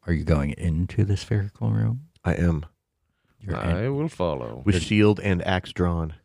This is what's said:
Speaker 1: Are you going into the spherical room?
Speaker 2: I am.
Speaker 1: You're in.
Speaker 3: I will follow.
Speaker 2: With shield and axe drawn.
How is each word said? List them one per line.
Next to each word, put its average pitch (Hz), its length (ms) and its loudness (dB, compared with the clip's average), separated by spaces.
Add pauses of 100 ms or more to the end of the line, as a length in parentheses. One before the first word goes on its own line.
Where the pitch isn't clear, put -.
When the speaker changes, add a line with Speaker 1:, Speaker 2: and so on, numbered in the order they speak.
Speaker 1:
Are 87 60 2
you 76 100 0
going 73 280 2
into 87 520 -2
the 98 140 0
spherical 104 520 -4
room? 110 340 -2 (200)
Speaker 2:
I 90 120 0
am. 80 300 0 (760)
Speaker 1:
You're - 160 -6
in. - 180 -2
Speaker 3:
I 110 140 -2
will 143 180 -4
follow. 64 580 -4
Speaker 2:
With 90 160 4
shield 107 380 4
and 92 260 0
axe 92 280 -2
drawn. 85 400 -2 (120)